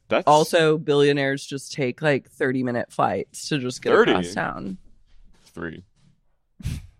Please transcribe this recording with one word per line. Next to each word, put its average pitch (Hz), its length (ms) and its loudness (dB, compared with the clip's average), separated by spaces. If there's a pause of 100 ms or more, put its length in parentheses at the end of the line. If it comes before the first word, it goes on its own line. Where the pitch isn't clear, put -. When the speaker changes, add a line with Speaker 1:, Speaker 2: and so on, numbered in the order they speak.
Speaker 1:
That's 110 180 0
Speaker 2:
also 156 500 4
billionaires 143 680 2
just - 260 -12
take, 123 300 -4
like, 147 280 0
thirty-minute 127 600 -2
flights - 580 -4
to 147 100 -2
just 123 220 -8
get 113 100 0
Speaker 1:
Thirty? 185 200 6
Speaker 2:
across 90 220 0
town. - 440 -8 (680)
Speaker 1:
Three. 85 380 -14 (1160)